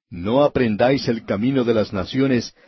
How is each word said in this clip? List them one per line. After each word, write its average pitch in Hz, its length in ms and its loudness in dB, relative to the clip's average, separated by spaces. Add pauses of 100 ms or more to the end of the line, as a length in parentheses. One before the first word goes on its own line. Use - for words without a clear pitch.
no 107 340 0
aprendáis 127 640 0
el 117 180 -2
camino 120 380 0
de 117 100 2
las 107 200 -2
naciones, 120 640 -2 (120)